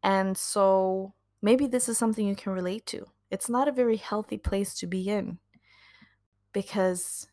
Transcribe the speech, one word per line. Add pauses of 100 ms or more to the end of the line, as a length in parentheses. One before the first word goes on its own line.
And
so (260)
maybe
this
is
something
you
can
relate
to. (240)
It's
not
a
very
healthy
place
to
be
in (1120)
because